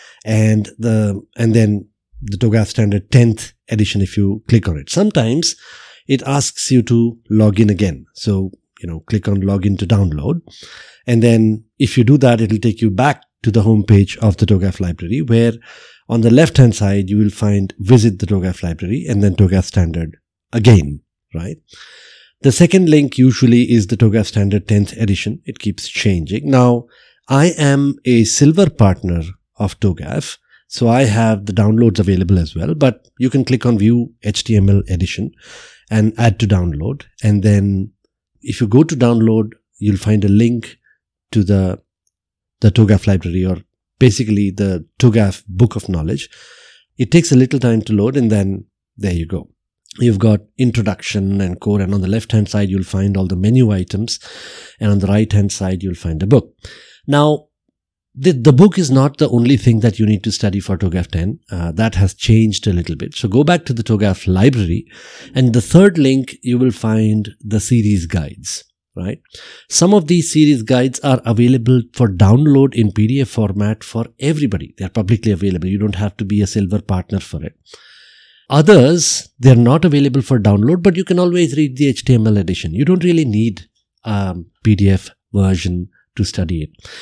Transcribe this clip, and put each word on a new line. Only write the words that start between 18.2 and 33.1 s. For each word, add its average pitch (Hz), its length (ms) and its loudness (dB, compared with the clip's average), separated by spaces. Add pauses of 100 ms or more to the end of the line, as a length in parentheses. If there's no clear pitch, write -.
togaf 92 380 -2
library 92 440 -6
and 104 140 -2
then 98 140 2
togaf 92 300 2
standard 82 520 -4 (340)
again, 101 500 4 (340)
right? 82 220 -12 (840)
The 139 100 4
second 175 380 4
link 147 300 2
usually 123 440 4
is 113 240 2
the 107 100 -4
togaf 107 280 2
standard 101 420 -2
tenth 101 260 0
edition. 104 520 -4
It - 140 -14
keeps - 280 -8
changing. 98 600 -4
Now, 123 360 2 (420)
I 151 300 2
am 139 380 0 (100)
a 120 180 4
silver 160 460 2
partner 90 520 0 (360)
of 98 220 -6
togaf, - 580 -4 (320)
so 117 200 0
I 127 160 2
have 110 400 0
the 101 80 -8
downloads 107 440 2
available 92 400 2
as 82 160 -2
well, 147 220 -6
but 143 320 -2 (100)